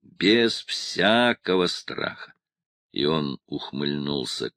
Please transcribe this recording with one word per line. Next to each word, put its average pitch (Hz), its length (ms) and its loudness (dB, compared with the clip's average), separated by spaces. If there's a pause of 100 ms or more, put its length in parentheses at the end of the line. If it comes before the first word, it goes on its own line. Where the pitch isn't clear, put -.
без 113 640 2
всякого 98 1000 2
страха. - 640 -8 (580)
И 58 140 -2
он 76 400 -2
ухмыльнулся 71 1120 -4